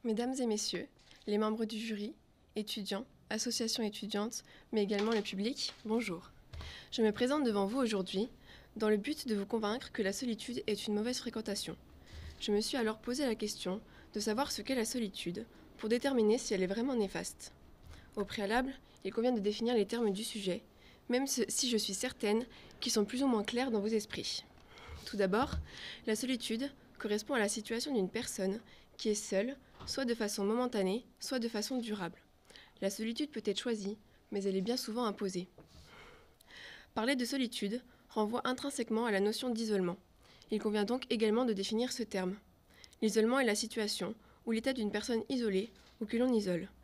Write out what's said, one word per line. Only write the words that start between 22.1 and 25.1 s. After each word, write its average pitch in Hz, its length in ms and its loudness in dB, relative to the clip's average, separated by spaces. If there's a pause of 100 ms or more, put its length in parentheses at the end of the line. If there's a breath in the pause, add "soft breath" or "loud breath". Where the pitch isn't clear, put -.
qu'ils - 140 -2
sont 208 140 4
plus 254 160 -2
ou 277 40 4
moins 226 160 4
clairs 247 280 -2
dans 220 100 2
vos 202 60 -2
esprits. - 580 -2 (640 loud breath)
Tout - 100 -8